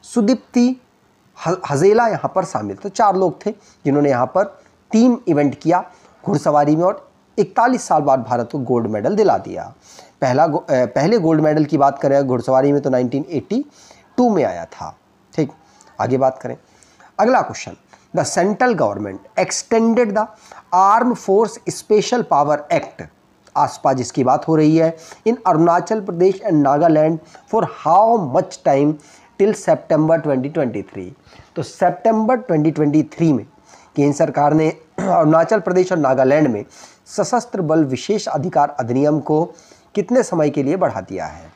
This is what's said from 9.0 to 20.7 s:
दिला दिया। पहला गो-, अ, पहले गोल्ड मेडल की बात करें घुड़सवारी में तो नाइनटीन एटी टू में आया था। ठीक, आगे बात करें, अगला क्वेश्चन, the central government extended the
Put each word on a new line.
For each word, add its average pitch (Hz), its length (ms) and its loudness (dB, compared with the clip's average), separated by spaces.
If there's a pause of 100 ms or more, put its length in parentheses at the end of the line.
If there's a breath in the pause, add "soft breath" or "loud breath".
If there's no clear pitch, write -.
दिला 190 220 2
दिया। 95 360 -10 (480 loud breath)
पहला 139 260 2
गो-, 156 240 -4
अ, 127 140 2
पहले 156 320 0
गोल्ड 160 240 2
मेडल 156 240 2
की 151 120 -4
बात 139 220 2
करें 139 280 2
घुड़सवारी 131 440 0
में 143 100 0
तो 139 80 -4
नाइनटीन 127 400 -2
एटी 196 360 -6 (520 soft breath)
टू 247 120 2
में 185 140 2
आया 87 220 -4
था। - 320 -16 (380)
ठीक, 151 160 -2 (500 soft breath)
आगे 123 160 0
बात 131 240 0
करें, 123 160 -12 (640 soft breath)
अगला 226 220 2
क्वेश्चन, - 340 -10 (400 soft breath)
the 165 140 0
central 208 520 0
government 101 640 -4
extended 226 680 0
the 214 120 0 (500 loud breath)